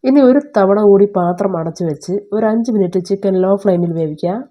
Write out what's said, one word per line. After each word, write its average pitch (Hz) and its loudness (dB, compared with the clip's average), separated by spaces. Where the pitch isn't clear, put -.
ഇനി 269 4
ഒരു 254 6
തവണ 202 2
കൂടി 202 6
പാത്രം 180 -2
അടച്ചു 165 -6
വെച്ച് 160 -6
ഒരു 220 -2
അഞ്ച് 226 -2
മിനിറ്റ് 190 -2
ചിക്കൻ 196 -4
ലോ 185 0
ഫ്ലെയിമിൽ 175 -2
വേവിക്കുക. 160 -6